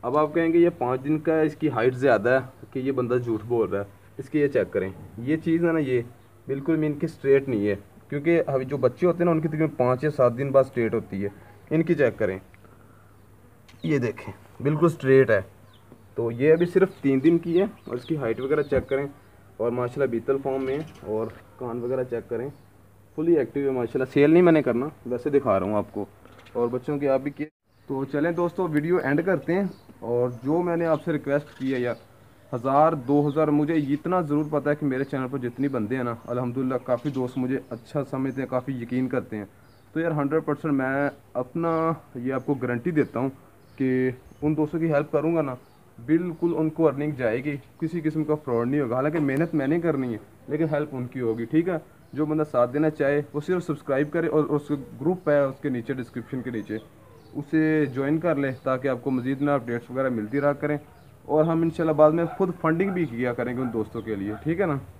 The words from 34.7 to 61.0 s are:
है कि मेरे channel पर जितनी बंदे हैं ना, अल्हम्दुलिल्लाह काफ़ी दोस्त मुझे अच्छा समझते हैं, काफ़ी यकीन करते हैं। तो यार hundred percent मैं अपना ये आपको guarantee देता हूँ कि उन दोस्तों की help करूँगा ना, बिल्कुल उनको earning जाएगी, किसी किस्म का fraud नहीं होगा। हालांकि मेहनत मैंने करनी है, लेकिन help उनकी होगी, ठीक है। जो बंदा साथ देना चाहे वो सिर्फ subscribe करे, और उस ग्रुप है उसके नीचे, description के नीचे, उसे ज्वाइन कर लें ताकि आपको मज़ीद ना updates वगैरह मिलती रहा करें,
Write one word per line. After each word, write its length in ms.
है 60
कि 100
मेरे 180
channel 240
पर 100
जितनी 300
बंदे 280
हैं 80
ना, 140
अल्हम्दुलिल्लाह 500
काफ़ी 320
दोस्त 280
मुझे 320
अच्छा 320
समझते 380
हैं, 100
काफ़ी 320
यकीन 260
करते 280
हैं। 120
तो 60
यार 120
hundred 300
percent 320
मैं 360
अपना 340
ये 140
आपको 240
guarantee 380
देता 280
हूँ 100
कि 360
उन 120
दोस्तों 260
की 80
help 240
करूँगा 300
ना, 140
बिल्कुल 560
उनको 300
earning 280
जाएगी, 400
किसी 200
किस्म 240
का 100
fraud 340
नहीं 120
होगा। 160
हालांकि 220
मेहनत 360
मैंने 260
करनी 320
है, 80
लेकिन 180
help 260
उनकी 260
होगी, 260
ठीक 220
है। 120
जो 120
बंदा 180
साथ 240
देना 220
चाहे 300
वो 60
सिर्फ 220
subscribe 480
करे, 180
और 160
उस 280
ग्रुप 560
है 200
उसके 220
नीचे, 240
description 480
के 80
नीचे, 300
उसे 500
ज्वाइन 320
कर 180
लें 180
ताकि 240
आपको 220
मज़ीद 300
ना 140
updates 360
वगैरह 200
मिलती 280
रहा 140
करें, 260